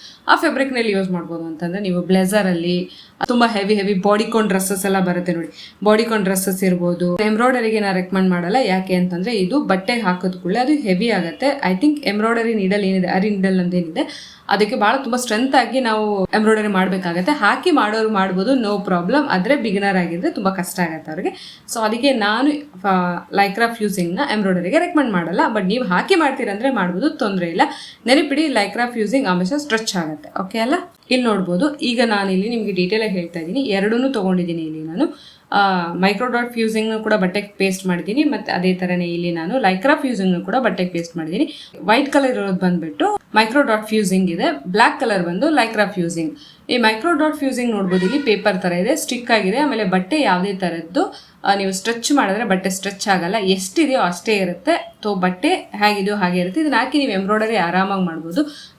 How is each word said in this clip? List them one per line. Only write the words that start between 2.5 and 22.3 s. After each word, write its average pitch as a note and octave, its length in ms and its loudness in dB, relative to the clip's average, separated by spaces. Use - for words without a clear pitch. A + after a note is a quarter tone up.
ತುಂಬಾ A#3+ 200 4
ಹೆವಿ G#3 280 0
ಹೆವಿ G3+ 180 0
ಬಾಡಿಕಾನ್ G#3 540 2
ಡ್ರೆಸ್ಸಸ್ F#3+ 380 -2
ಎಲ್ಲ F#3+ 140 2
ಬರುತ್ತೆ F3+ 340 0
ನೋಡಿ, E3 140 -6
ಬಾಡಿಕಾನ್ G#3+ 400 4
ಡ್ರೆಸ್ಸಸ್ F#3+ 400 -2
ಇರ್ಬೋದು. F3 540 0
ಎಂಬ್ರಾಯ್ಡರಿಗೆ A3 640 2
ನಾ G3+ 120 0
ರೆಕಮೆಂಡ್ F#3 380 2
ಮಾಡಲ್ಲ, F3 360 2
ಯಾಕೆ F#3 300 0
ಅಂತಂದ್ರೆ F3+ 400 0
ಇದು G3+ 280 0
ಬಟ್ಟೆಗೆ F#3+ 380 0
ಹಾಕಿದ F#3 340 -2
ಕೂಡಲೇ F#3+ 240 -2
ಅದು C4+ 120 2
ಹೆವಿ A3+ 380 0
ಆಗತ್ತೆ. G3 520 -2
I F#3 60 0
think D4 260 2
ಎಂಬ್ರಾಯ್ಡರಿ A3+ 480 0
ನೀಡಲ್ G3+ 300 0
ಏನಿದೆ, F#3+ 240 2
ಅರಿ F#3+ 220 0
ನೀಡಲ್ F#3+ 300 0
ಅಂತ F3+ 140 0
ಏನಿದೆ, F3 640 -4
ಅದಕ್ಕೆ G#3+ 260 2
ಬಹಳ G#3+ 280 2
ತುಂಬಾ A#3 140 -2
ಸ್ಟ್ರೆಂತ್ A#3+ 380 0
ಆಗಿ A#3 240 2
ನಾವು G#3+ 460 0
ಎಂಬ್ರಾಯ್ಡರಿ G#3+ 420 2
ಮಾಡ್ಬೇಕಾಗತ್ತೆ. F#3 640 0
ಹಾಕಿ A3 400 2
ಮಾಡೋರು A3 380 2
ಮಾಡ್ಬೋದು, G3 460 2
no G#3 320 -2
problem. F#3+ 420 0
ಆದ್ರೆ F#3 260 2
ಬಿಗಿನರ್ G3+ 420 0
ಆಗಿದ್ರೆ F3+ 340 -2
ತುಂಬಾ F#3+ 200 -2
ಕಷ್ಟ F3+ 280 -6
ಆಗತ್ತೆ D#3+ 320 -4
ಅವ್ರಿಗೆ. - 520 -8
So A#3 60 -4
ಅದಕ್ಕೆ A#3 340 2
ನಾನು, A#3 580 0